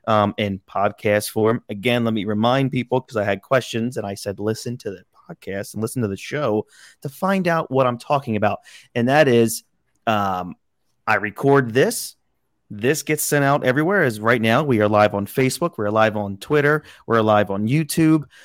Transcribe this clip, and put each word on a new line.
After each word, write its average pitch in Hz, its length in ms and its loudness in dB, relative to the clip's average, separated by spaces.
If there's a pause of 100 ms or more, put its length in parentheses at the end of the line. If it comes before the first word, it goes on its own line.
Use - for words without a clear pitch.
um, 104 300 2
in 98 220 -2
podcast 104 720 -2
form. 110 360 0
Again, 117 380 -2
let 113 80 -2
me 104 100 -4
remind 120 480 0
people, 127 300 -2
'cause - 160 -10
I 101 80 -2
had 98 160 -2
questions, 120 560 -4
and 101 100 -6
I 98 60 -6
said, 98 260 -10
"Listen 113 380 -6
to 104 140 -10
the 90 120 -14 (100)
podcast - 600 -12
and 104 80 -8
listen 123 220 -4
to 104 40 0
the 98 80 -6
show 110 520 -4 (340)
to 143 80 -10
find 190 400 -2
out 165 200 -2
what 131 160 2
I'm 120 120 -2
talking 135 400 -2
about." 101 220 0 (360)
And 120 140 2
that 147 180 6
is, 117 360 4 (420)
um, 95 500 -2 (500)
I 110 100 2
record 113 580 2
this. 175 400 -2 (560)
This 120 320 -2
gets 151 220 -4
sent 143 220 0
out 139 180 2
everywhere. 156 400 0
As 110 160 -2
right 113 220 2
now, 113 200 2
we 127 200 2
are 104 80 4
live 104 260 4
on 101 100 -4
Facebook. 135 520 -2
We're 104 120 -2
live 107 280 2
on 101 180 -6
Twitter. 147 480 0 (220)
We're 113 160 2
live 104 280 4
on 101 160 -4
YouTube. 156 600 2 (200)